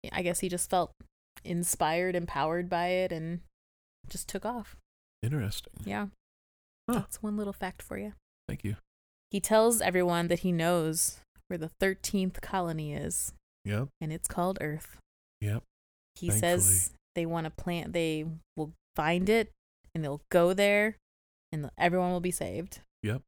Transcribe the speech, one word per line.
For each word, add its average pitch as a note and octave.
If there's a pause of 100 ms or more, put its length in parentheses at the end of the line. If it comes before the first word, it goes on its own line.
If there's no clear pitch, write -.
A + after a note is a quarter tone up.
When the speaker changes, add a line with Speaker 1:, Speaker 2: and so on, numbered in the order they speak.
(120)
Speaker 1:
I F#3+
guess F3
he F#3
just F3
felt F3 (520)
inspired, E3+
empowered E3+
by F3
it, F#3
and E3 (680)
just -
took -
off. A3+ (460)
Speaker 2:
Interesting. A#2 (120)
Speaker 1:
Yeah. G#3 (840)
Speaker 2:
Huh. A3+
Speaker 1:
That's -
one G#3
little G3+
fact F#3
for -
you. G#3 (340)
Speaker 2:
Thank -
you. G#2 (540)
Speaker 1:
He G3
tells A3
everyone F3
that E3+
he F#3
knows E3 (340)
where F3
the D#3+
thirteenth F#3+
colony D#3+
is. - (320)
Speaker 2:
Yep. G#2+ (120)
Speaker 1:
And D#3
it's E3
called F#3
Earth. D3+ (440)
Speaker 2:
Yep. G#2 (540)
Speaker 1:
He -
says F3
Speaker 2:
Thankfully. - (180)
Speaker 1:
they E3+
wanna E3
plant, E3+
they D#3+ (320)
will D#3 (240)
find F3
it, A3 (440)
and D#3+
they'll D3
go F3
there, G#3 (560)
and D3
everyone F3+
will F3+
be F3+
saved. - (220)
Speaker 2:
Yep. A2